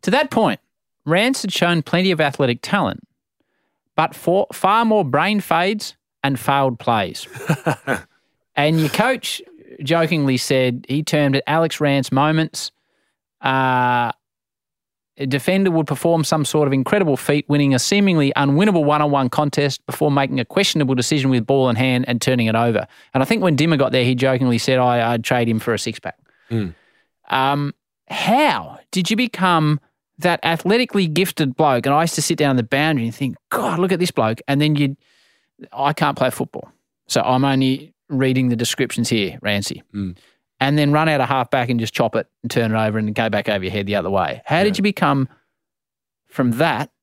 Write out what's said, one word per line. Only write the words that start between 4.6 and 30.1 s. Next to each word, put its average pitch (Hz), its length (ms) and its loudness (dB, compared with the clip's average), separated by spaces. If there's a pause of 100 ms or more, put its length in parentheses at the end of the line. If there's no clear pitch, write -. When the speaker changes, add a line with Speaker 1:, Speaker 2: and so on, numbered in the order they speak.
Speaker 1:
more 214 200 2
brain 165 360 0
fades 185 540 -2 (280)
and 139 160 0
failed 135 400 0
plays." 104 540 -2
Speaker 2:
<laughs> - 40 -16 (1200)
Speaker 1:
And 156 260 2
your 151 80 0
coach 240 520 -2 (420)
jokingly 151 520 2
said 127 540 0
he 143 120 -2
termed 143 360 0
it 139 100 -2
Alex 160 320 0
Rance 139 320 0
moments. 156 600 0 (680)
Uh, 127 720 0 (1040)
a 143 120 -8
defender 180 440 0
would 160 160 0
perform 160 380 0
some 156 180 0
sort 151 240 0
of 135 60 0
incredible 147 420 2
feat, 147 320 -2
winning 143 260 2
a 127 60 2
seemingly 180 560 2
unwinnable 151 480 2
one-on-one 143 460 2
contest 143 560 0
before - 260 -2
making 139 300 0
a 113 40 -4
questionable 156 480 0
decision 135 360 0
with 123 160 2
ball 135 240 2
in 117 80 0
hand 127 320 0
and 120 120 -2
turning 123 260 0
it 110 80 0
over. 113 300 0 (280)
And 131 100 0
I - 20 0
think 226 160 -2
when 170 140 2
Dimmer 151 220 2
got 135 160 2
there, 127 100 2
he 127 100 2
jokingly 127 440 2
said, 127 220 0
"I, 120 340 2
I'd 113 100 -2
trade 123 240 0
him 113 120 0
for 117 140 -2
a 104 60 -2
six-pack." - 380 -10 (340)
Speaker 2:
Mm. 101 220 -4 (560)
Speaker 1:
Um, 143 440 0 (360)
how 190 680 0 (140)
did 185 180 -2
you 226 60 0
become 175 640 0 (380)